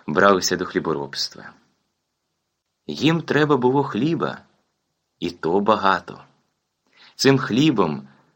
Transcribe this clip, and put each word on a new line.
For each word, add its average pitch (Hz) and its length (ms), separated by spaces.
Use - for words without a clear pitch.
бралися 90 480
до 87 100
хліборобства. 76 880
Їм 131 340
треба 147 360
було 127 260
хліба, 123 540
і 85 120
то 85 280
багато. 101 640
Цим 135 220
хлібом, 104 720